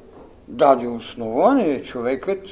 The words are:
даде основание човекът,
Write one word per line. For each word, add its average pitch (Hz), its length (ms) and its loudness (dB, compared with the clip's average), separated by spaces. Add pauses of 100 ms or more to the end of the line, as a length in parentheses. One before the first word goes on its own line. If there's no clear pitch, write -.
(480)
даде 123 380 4
основание 127 960 0
човекът, 135 580 -4 (120)